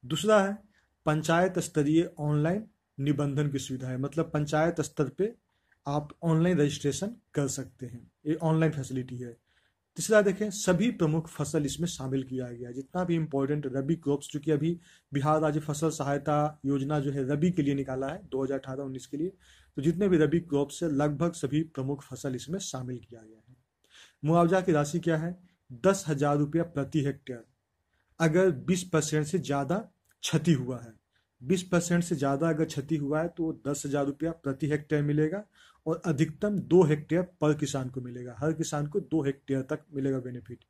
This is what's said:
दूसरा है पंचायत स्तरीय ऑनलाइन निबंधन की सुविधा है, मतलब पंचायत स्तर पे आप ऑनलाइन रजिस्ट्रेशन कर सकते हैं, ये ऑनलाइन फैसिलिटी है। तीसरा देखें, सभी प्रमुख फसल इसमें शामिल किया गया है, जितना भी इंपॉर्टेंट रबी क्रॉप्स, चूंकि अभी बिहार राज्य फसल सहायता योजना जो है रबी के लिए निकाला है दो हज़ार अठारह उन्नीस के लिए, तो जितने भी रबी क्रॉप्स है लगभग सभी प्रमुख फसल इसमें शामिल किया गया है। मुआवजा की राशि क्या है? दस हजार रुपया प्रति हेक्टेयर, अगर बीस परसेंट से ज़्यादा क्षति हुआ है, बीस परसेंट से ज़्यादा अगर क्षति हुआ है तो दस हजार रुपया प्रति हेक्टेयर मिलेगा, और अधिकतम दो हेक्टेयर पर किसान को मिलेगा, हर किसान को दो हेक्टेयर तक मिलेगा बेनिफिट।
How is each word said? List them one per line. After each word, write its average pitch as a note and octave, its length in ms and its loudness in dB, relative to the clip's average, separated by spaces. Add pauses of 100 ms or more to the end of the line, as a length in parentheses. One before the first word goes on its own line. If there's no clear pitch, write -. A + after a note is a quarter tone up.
दूसरा F#3+ 380 4
है G3 120 0 (520)
पंचायत E3 540 2
स्तरीय D#3+ 500 2 (100)
ऑनलाइन D3+ 460 0 (320)
निबंधन C#3+ 540 0
की C3+ 80 -2
सुविधा C3 280 -8
है, B2+ 100 -6
मतलब C#3+ 360 -2
पंचायत D#3 480 2
स्तर C#3+ 280 -2
पे G#3+ 240 -2 (520)
आप D3 240 -4 (140)
ऑनलाइन E3 360 4
रजिस्ट्रेशन D3 560 0 (180)
कर C#3+ 160 0
सकते C3 360 -10
हैं, A#2+ 160 -14 (240)
ये D3+ 100 0
ऑनलाइन D#3+ 360 2
फैसिलिटी B2+ 460 -6
है। A#2+ 140 -10 (680)
तीसरा G#3+ 240 4
देखें, G3+ 300 2
सभी F#3 420 2
प्रमुख D#3+ 360 0
फसल D3 360 -2
इसमें D#3+ 240 -4
शामिल C3 340 -4
किया B2+ 240 -6
गया A#2+ 200 -12
है, A#2+ 60 -12
जितना C#3 300 -6
भी F3 120 0
इंपॉर्टेंट D3 520 0
रबी C3+ 300 0
क्रॉप्स, C#3+ 320 -2
चूंकि D3+ 220 -2
अभी D#3+ 260 2 (340)
बिहार D3+ 300 2
राज्य D3+ 200 2
फसल D3+ 300 0
सहायता D3 760 0
योजना C#3 340 0
जो C#3 120 -2
है C3+ 180 -4
रबी D3 220 2
के F3 100 0
लिए C#3+ 140 2
निकाला C3+ 320 -4
है E3+ 180 -8
दो C3+ 180 -2
हज़ार C3+ 160 -2
अठारह C3+ 240 -8
उन्नीस C3 220 -10
के - 120 -10
लिए, F3 160 -4 (440)
तो D3 40 -6
जितने E3+ 280 2
भी F3 80 6
रबी D#3 240 4
क्रॉप्स C#3+ 420 -2
है E3+ 80 0
लगभग D3 440 0
सभी D3 300 -2
प्रमुख C#3 380 -6
फसल C3 320 -8
इसमें D3 260 -6
शामिल B2+ 380 -8
किया A#2 220 -20
गया A2 160 -20
है। A2 40 -20 (840)
मुआवजा E3+ 380 4
की F#3 100 0
राशि D3 280 2
क्या E3 180 0
है? E3+ 200 -6 (440)
दस G3 260 2
हजार D3 300 2
रुपया D3+ 280 0
प्रति C#3+ 340 -2
हेक्टेयर, C3 440 -6 (760)
अगर F3 400 4
बीस F3+ 240 0
परसेंट D3+ 440 0
से F3+ 120 -2
ज़्यादा C#3+ 380 0 (460)
क्षति D#3 300 2
हुआ B2 260 -2
है, A2+ 140 -18 (480)
बीस F3+ 220 0
परसेंट F3 400 2
से E3+ 120 -2
ज़्यादा C#3 340 2
अगर D#3 160 2
क्षति D3+ 320 -4
हुआ D3 240 0
है F3 80 -2
तो E3 220 -4 (160)
दस C#3+ 180 -4
हजार C#3+ 200 0
रुपया D3 280 -4
प्रति C#3 340 -4
हेक्टेयर D3 360 0
मिलेगा, D#3 400 0 (420)
और E3 200 -2
अधिकतम E3 540 0
दो F3 240 6
हेक्टेयर D3+ 400 2 (180)
पर D3+ 140 4
किसान C3+ 340 -4
को B2+ 120 -8
मिलेगा, B2 380 -12
हर D#3 140 0
किसान D3 340 -2
को E3+ 140 -2
दो D#3+ 220 0
हेक्टेयर C3+ 400 -2
तक D3 200 -6 (100)
मिलेगा C3+ 260 -2
बेनिफिट। B2 500 -12